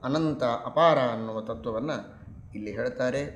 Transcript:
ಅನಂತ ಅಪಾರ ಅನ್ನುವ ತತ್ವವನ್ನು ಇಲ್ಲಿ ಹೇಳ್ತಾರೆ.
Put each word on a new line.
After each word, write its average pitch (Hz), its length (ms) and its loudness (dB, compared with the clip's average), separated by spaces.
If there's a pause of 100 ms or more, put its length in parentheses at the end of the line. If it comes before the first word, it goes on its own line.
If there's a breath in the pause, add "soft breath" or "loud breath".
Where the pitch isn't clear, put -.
ಅನಂತ 147 400 0
ಅಪಾರ 147 540 6
ಅನ್ನುವ 113 440 0
ತತ್ವವನ್ನು 113 840 -6 (300)
ಇಲ್ಲಿ 104 160 -6
ಹೇಳ್ತಾರೆ. 123 500 -2 (140)